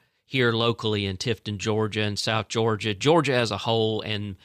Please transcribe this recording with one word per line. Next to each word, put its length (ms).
here 260
locally 540
in 120
Tifton, 420
Georgia, 420
and 160
South 300
Georgia, 480
Georgia 400
as 160
a 80
whole, 420
and, 440